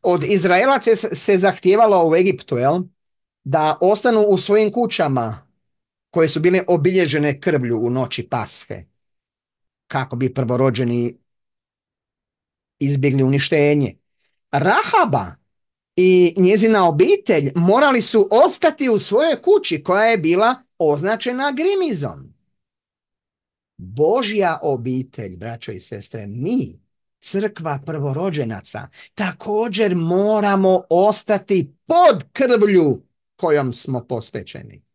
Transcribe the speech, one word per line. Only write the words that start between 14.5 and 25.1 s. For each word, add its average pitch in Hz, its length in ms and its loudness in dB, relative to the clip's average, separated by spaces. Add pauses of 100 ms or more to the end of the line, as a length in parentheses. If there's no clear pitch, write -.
Rahaba 175 840 0 (640)
i 180 400 4
njezina 196 520 4
obitelj 165 680 2
morali 233 480 2
su 208 280 2
ostati 294 580 2
u 220 100 2
svojoj 277 440 0
kući 359 400 0
koja 196 220 2
je 226 140 2
bila 190 440 0 (160)
označena 220 720 -2
grimizom. 277 840 -4 (1400)
Božja 170 840 -2
obitelj, 127 720 -6